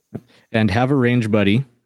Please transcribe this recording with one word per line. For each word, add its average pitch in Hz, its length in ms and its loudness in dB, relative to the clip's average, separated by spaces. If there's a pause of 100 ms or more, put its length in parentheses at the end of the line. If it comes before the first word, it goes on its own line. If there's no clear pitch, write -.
(500)
And 110 200 0
have 123 200 0
a 147 40 0
range 120 360 0
buddy 104 360 0 (180)